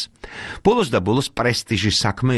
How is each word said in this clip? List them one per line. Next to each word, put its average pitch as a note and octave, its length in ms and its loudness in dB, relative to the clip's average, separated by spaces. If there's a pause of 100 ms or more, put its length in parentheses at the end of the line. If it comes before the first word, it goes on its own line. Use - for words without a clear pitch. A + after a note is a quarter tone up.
(580)
ბოლოს G#3+ 320 2
და A2+ 100 2
ბოლოს A2 300 0
პრესტიჟის A2 720 0
საქმე B2 360 0